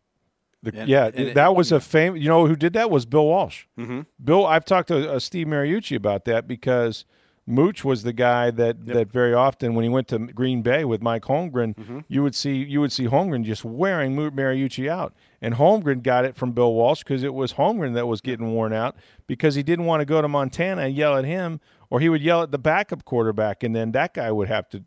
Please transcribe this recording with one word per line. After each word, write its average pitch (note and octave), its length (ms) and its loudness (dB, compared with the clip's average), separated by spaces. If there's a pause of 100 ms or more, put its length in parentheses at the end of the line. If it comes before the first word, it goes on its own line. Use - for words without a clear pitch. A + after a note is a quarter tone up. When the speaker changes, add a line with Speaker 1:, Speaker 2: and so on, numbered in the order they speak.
(600)
Speaker 1:
The, A2 160 -8
Speaker 2:
And, A2+ 120 -4
Speaker 1:
yeah, C3+ 160 6
Speaker 2:
and B2+ 240 -2
it, A#2+ 60 -4
Speaker 1:
that E3+ 200 6
was E3 160 2
Speaker 2:
you D#3 60 6
Speaker 1:
a - 20 -2
fam-, E3 380 0
you D3 100 -2
know E3 200 6
who D#3+ 80 2
did E3 180 0
that A3+ 180 0
was C3 140 2
Bill D3+ 200 2
Walsh. D#3+ 380 0 (160)
Speaker 2:
Mm-hmm. B2 220 -8 (220)
Speaker 1:
Bill, F3+ 220 4
I've D#3+ 200 2
talked F#3 240 0
to, D3+ 240 -2
uh, B2+ 60 -2
Steve E3 280 -6
Mariucci D#3 480 -2
about G2+ 300 -2
that A#2 220 0
because A#2+ 580 -2 (420)
Mooch D3 360 2
was C3 200 -2
the A#2+ 100 -4
guy A#2+ 380 2
that, A#2 340 0
Speaker 2:
Yep. B2 100 -4
Speaker 1:
that A2 160 0
very A#2+ 220 2
often B2+ 400 2
when A2+ 100 0
he A#2 60 0
went B2+ 200 0
to A2+ 100 -2
Green B2 420 -4
Bay C3+ 240 0
with A2+ 160 -2
Mike A#2 220 -2
Holmgren, C3 520 -2
Speaker 2:
Mm-hmm. A2+ 320 -14
Speaker 1:
you C3+ 140 0
would C#3+ 140 0
see, C#3 200 -4
you C#3+ 260 -2
would C#3 100 0
see C3 160 -2
Holmgren C#3 380 0
just G#2+ 200 -6
wearing C#3 500 -2
Mo-, D3+ 140 -2
Mariucci C3+ 600 -2
out. F3 240 -6 (280)
And A2+ 140 -4
Holmgren D3 480 2
got B2+ 200 2
it C3 120 -2
from B2+ 160 -4
Bill A#2+ 220 2
Walsh A#2+ 300 2
'cause C3 200 -4
it C3+ 100 -4
was C3 200 -4
Holmgren D3+ 420 0
that A#2+ 120 -2
was A2+ 140 -4
getting A2+ 320 -6
worn A2 200 -2
out A#2 220 -4 (320)
because C#3 280 0
he C#3+ 80 -2
didn't E3+ 220 -2
wanna D#3 200 0
go D#3 160 2
to D3 60 0
Montana C#3+ 560 -2
and C3+ 120 -4
yell D3 220 2
at C3 80 -2
him, E3 360 -6 (280)
or B2 100 0
he E3 100 4
would D#3 120 2
yell E3+ 220 2
at C#3+ 80 -8
the C#3 80 -2
backup E3 460 -2
quarterback, A2 580 -2
and A2+ 120 -2
then A2+ 180 -2
that D3 200 -2
guy A#2 180 -4
would G#2 180 -2
have G#2+ 200 -4
to, F#2+ 180 -12